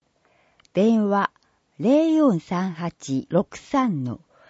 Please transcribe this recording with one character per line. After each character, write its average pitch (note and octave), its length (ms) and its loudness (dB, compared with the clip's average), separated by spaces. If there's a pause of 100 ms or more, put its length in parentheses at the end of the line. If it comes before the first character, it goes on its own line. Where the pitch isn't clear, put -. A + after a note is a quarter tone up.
(720)
電 G#3+ 360 2
話、 G3 220 0 (480)
零 D4+ 340 2
四 C#4+ 260 2
三 F3+ 340 -6
八 D#3 560 -6
六 - 280 -2
三 A3+ 460 -2
の A#2+ 160 -8 (300)